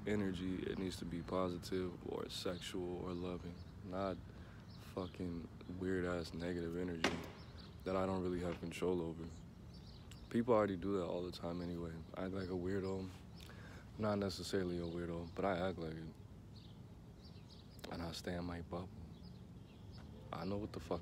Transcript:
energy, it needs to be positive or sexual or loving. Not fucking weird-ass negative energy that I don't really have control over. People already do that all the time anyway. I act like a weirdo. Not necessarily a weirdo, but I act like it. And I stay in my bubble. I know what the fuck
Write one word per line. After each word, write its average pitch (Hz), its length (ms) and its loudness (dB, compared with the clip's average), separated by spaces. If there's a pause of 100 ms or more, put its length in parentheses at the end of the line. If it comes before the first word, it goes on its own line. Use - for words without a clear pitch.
energy, 92 640 2
it 101 100 0
needs 92 200 0
to 87 80 -4
be 85 140 -2
positive 90 720 2 (180)
or - 180 -2
sexual 90 800 -2
or 90 80 0
loving. 87 420 -2 (340)
Not 92 280 2 (760)
fucking 87 540 -2 (320)
weird-ass 87 540 2
negative 85 480 0
energy 85 340 2 (720)
that 95 100 2
I 95 100 6
don't 95 180 4
really 90 180 4
have 85 180 2
control 87 420 4
over. 82 220 0 (1040)
People 117 260 8
already 104 200 10
do 98 220 4
that 87 80 4
all 90 180 2
the 90 80 -2
time 87 300 0
anyway. 85 300 0 (260)
I 92 80 0
act 92 80 0
like 95 160 0
a 92 40 2
weirdo. 95 520 2 (960)
Not 104 200 6
necessarily 90 600 2
a - 20 0
weirdo, 85 540 0
but 92 100 4
I 95 240 6
act 85 100 0
like 80 120 -2
it. 80 220 -6 (1800)
And 87 80 -2
I 82 100 -2
stay - 220 -2
in 87 100 2
my 87 160 0 (100)
bubble. 87 200 -2 (1500)
I 80 100 -2
know 101 120 2
what 104 160 -2
the 80 60 -2
fuck 85 220 0